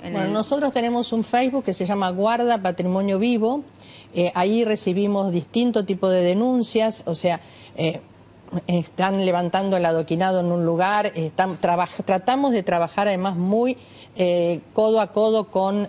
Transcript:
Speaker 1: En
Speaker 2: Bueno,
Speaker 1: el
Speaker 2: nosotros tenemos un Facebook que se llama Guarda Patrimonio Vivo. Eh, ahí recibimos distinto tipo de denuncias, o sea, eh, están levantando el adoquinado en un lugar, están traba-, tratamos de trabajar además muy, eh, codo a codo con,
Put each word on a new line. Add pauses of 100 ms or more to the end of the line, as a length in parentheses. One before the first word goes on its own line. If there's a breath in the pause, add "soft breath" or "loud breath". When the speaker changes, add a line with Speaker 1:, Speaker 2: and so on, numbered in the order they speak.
Speaker 1:
En
Speaker 2:
Bueno,
Speaker 1:
el
Speaker 2:
nosotros
tenemos
un
Facebook
que
se
llama
Guarda
Patrimonio
Vivo. (500 loud breath)
Eh,
ahí
recibimos
distinto
tipo
de
denuncias,
o
sea, (380 loud breath)
eh, (640)
están
levantando
el
adoquinado
en
un
lugar,
están
traba-, (160)
tratamos
de
trabajar
además
muy, (380 loud breath)
eh, (120)
codo
a
codo
con,